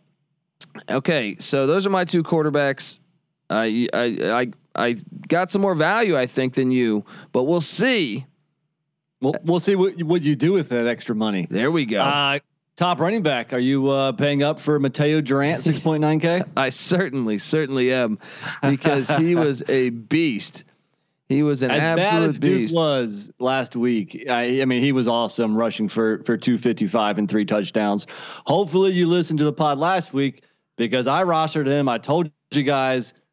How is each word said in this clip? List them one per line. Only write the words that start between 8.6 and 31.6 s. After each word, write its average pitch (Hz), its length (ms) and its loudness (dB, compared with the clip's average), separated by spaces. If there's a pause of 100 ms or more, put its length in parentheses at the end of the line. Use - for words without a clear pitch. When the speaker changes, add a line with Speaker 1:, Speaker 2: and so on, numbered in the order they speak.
Speaker 2:
We'll, 139 140 0 (100)
we'll 165 160 2
see 202 140 2
what, 185 280 0
what 165 200 0
you 143 140 2
do 151 160 2
with 170 160 0
that 120 180 0
extra 120 280 -4
money. 104 360 -2
Speaker 1:
There 117 220 0
we 160 140 0
go. 107 160 -2
Speaker 2:
Uh, 143 360 0 (380)
top 175 240 0
running 196 220 0
back. 127 300 -2
Are 123 80 -2
you, 135 280 2
uh, 135 240 2
paying 143 320 0
up 156 160 -2
for 151 180 0
Mateo 147 420 2
Durant, 139 440 0
Speaker 1:
<laughs> - 0 -
Speaker 2:
six 156 160 0
point 156 220 0
nine 151 180 2
K? 170 220 0 (140)
Speaker 1:
I 135 120 0
certainly, 131 680 0
certainly 131 540 0
am, 117 260 0 (440)
because 139 480 2
he 160 240 2
was 143 340 0
a 127 220 2
beast. 120 720 -2 (640)
He 139 140 2
was 143 200 0
an 127 100 0
Speaker 2:
As 147 80 2
bad 165 180 2
Speaker 1:
absolute 175 300 2
Speaker 2:
as 147 100 -2
Duke 185 200 2
Speaker 1:
beast. 165 180 -2
Speaker 2:
was 120 640 -2
last 127 340 -2
week, 117 560 -2
I, 123 320 0
I - 20 2
mean, 123 160 2
he 139 120 2
was 127 160 2
awesome, 117 480 0
rushing 110 320 0
for, 110 360 0
for 117 120 0
two 120 200 0
fifty-five 107 640 0
and 101 100 0
three 104 160 0
touchdowns. 104 640 -2 (400)
Hopefully, 185 460 2
you 180 160 2
listened 170 320 0
to 151 40 4
the 147 80 2
pod 147 260 0
last 175 360 0
week 135 300 -2 (320)
because 117 320 0
I 165 160 2
rostered 160 420 0